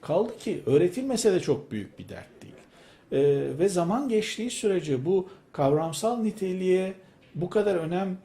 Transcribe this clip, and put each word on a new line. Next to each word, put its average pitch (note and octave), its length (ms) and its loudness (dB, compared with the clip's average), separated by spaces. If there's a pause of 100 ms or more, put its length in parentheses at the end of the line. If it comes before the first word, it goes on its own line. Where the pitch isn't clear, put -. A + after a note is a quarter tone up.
Kaldı G3+ 360 0
ki - 280 -4
öğretilmese F#3+ 680 2
de - 60 2
çok - 320 -4
büyük G#2+ 280 -10
bir - 100 -16
dert - 320 -16
değil. - 120 -18 (580)
Ee, C#3 480 2
ve F#3+ 100 4
zaman F#3+ 400 0
geçtiği G#3+ 420 -2
sürece D3+ 540 0
bu F#3 240 2 (220)
kavramsal D#3+ 680 2
niteliğe F#3 760 0 (420)
bu F3 140 -4
kadar G3+ 260 2
önem F3+ 500 -2